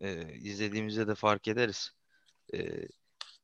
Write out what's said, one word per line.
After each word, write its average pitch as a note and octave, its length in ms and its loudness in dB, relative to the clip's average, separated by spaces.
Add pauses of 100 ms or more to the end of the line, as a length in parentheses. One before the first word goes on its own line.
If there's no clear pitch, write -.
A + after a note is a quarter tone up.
e, E2+ 320 -4
izlediğimizde G#2 760 -2
de G#2+ 80 2
fark G#2 320 4
ederiz. A2 440 2 (640)
E, - 340 -4 (560)